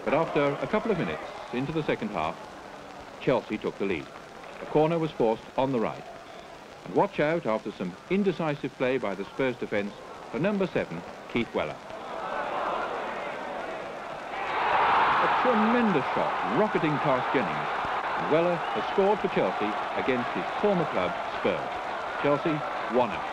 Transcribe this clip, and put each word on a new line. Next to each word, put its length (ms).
But 100
after 480
a 40
couple 240
of 80
minutes 240
into 200
the 100
second 280
half, 260
Chelsea 380
took 200
the 60
lead. 220
A 40
corner 320
was 120
forced 320
on 140
the 80
right. 240
And 100
watch 240
out 280
after 260
some 200
indecisive 680
play 200
by 160
the 100
Spurs 320
defence 360
for 80
number 300
seven, 340
Keith 200
Weller. 220
A 200
tremendous 600
shot, 180
rocketing 400
past 360
Jennings. 340
And 140
Weller 220
has 380
scored 260
for 100
Chelsea 420
against 340
his 140
former 260
club, 260
Spurs. 280
Chelsea, 320
one 140
up. 220